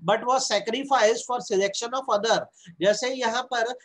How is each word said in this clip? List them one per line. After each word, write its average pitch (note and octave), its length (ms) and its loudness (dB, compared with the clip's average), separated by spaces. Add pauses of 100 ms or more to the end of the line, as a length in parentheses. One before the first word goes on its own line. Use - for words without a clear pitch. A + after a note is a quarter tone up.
but G#3+ 220 0
was B3+ 220 0
sacrificed A3+ 800 2
for A#3+ 160 -4
selection G3+ 520 -2
of C4+ 160 -4
other। G#3+ 260 2 (460)
जैसे G#3 320 2
यहाँ B3 380 -2
पर A#3+ 220 -2 (120)